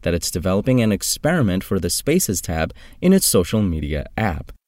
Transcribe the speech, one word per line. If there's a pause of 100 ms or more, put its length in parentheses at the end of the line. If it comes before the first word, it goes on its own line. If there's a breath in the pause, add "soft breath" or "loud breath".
that
it's
developing
an
experiment
for
the
Spaces
tab (260 loud breath)
in
its
social
media (100)
app. (140)